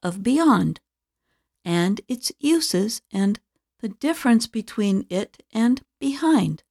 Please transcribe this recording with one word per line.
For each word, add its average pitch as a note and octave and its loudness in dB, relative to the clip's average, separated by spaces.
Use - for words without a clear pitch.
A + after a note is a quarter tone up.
of F3+ -6
beyond A#3+ 2
and F3 0
its B3 -6
uses C#4 0
and G3 0
the A3+ -8
difference A#3 0
between G#3 -2
it F#3+ -6
and A#3+ 0
behind. C#4 0